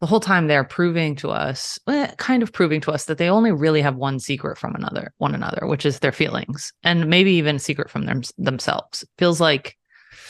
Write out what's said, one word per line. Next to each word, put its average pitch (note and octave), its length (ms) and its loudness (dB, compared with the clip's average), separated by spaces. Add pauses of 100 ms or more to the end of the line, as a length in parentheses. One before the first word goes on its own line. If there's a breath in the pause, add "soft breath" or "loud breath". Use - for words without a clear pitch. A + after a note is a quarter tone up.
the F3 40 0
whole G#3 140 2
time F3+ 280 2
they're C#3+ 160 4
proving E3 540 0
to C#3 120 -6
us, - 480 -6 (100)
eh, C#4+ 200 0 (100)
kind B3+ 240 2
of A3 120 -2
proving D#3 280 2
to D3+ 100 -2
us D3+ 140 -6
that D#3 120 -4
they E3+ 100 2
only A3 240 4
really D#3 300 4
have C#3 160 2
one C3+ 220 -2
secret - 380 -6
from - 180 -6
another, - 420 -8
one C#3+ 180 -2
another, - 320 -6
which C#3+ 180 -2
is C#3+ 140 0
their C3+ 120 0
feelings, - 600 -4 (120)
and E3+ 260 2
maybe F#3+ 220 6
even D3+ 280 2
secret - 300 -4
from C#3+ 160 -4
them, B2+ 160 -4 (160)
themselves. - 680 -4 (140)
Feels E3+ 240 2
like D3+ 340 2 (540 loud breath)